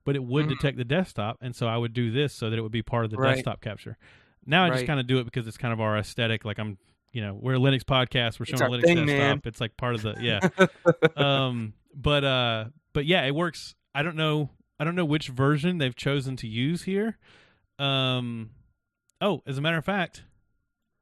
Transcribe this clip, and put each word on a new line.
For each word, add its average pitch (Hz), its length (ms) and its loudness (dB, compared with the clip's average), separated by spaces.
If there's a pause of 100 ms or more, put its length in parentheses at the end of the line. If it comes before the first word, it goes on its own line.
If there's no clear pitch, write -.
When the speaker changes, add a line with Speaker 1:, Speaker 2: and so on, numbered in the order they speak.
Speaker 1:
but 143 120 0
it 135 80 -4
would 139 220 2
Speaker 2:
Mm-hmm. 156 80 0
Speaker 1:
detect 139 240 0
the 123 60 -2
desktop, 120 560 -2
and 123 140 -10
so 120 120 -2
I 113 100 0
would 117 160 -2
do 117 180 0
this 139 240 0
so 110 160 -4
that 113 80 0
it 113 40 -2
would 110 100 -6
be 117 100 -2
part 117 220 -2
of 107 60 -2
the 110 80 -4
Speaker 2:
Right. 135 160 4
Speaker 1:
desktop 123 260 -4
capture. 107 360 -12 (500)
Now 170 180 4
I 175 60 4
just 127 100 2
Speaker 2:
Right. 123 60 -2
Speaker 1:
kinda 139 180 0
do 127 140 2
it 123 60 -2
because 117 220 -8
it's 110 120 -12
kind 120 140 -4
of 113 80 -2
our 107 180 0
aesthetic. 113 460 -2
Like, 104 140 -6
I'm, 107 200 -8 (340)
you 123 100 -6
know, 101 120 -6
we're 120 220 -2
a - 20 4
Linux 131 240 4
podcast. 123 560 0
We're 113 60 -6
Speaker 2:
It's - 140 -8
Speaker 1:
showing - 40 2
Speaker 2:
our 131 60 4 (100)
Speaker 1:
Linux 120 60 -4
Speaker 2:
thing, 170 120 8 (100)
Speaker 1:
desktop. 143 120 2
Speaker 2:
man. 143 260 2
Speaker 1:
It's, 117 160 -8
like, 113 160 -6
part 123 200 -2
of 107 60 -6
the, 107 120 -4
Speaker 2:
<laughs> - 60 -10
Speaker 1:
yeah. 117 280 2 (680)
Um, 131 580 0 (200)
but, 143 300 0
uh, 120 420 0 (260)
but 147 120 0
yeah, 165 200 2
it 139 100 0
works. 165 400 -4 (200)
I 139 100 0
don't 170 120 -4
know, 151 340 0 (280)
I 151 60 -4
don't 170 100 -2
know 180 100 0
which 151 240 0
version 143 500 2
they've 131 180 0
chosen 135 400 -2
to 120 100 -10
use 127 380 -2
here. 202 340 -2 (600)
Um, 127 720 -2 (680)
oh, 185 260 0
as 135 120 -4
a - 20 -4
matter 165 160 0
of 156 80 -4
fact, 190 400 -4 (760)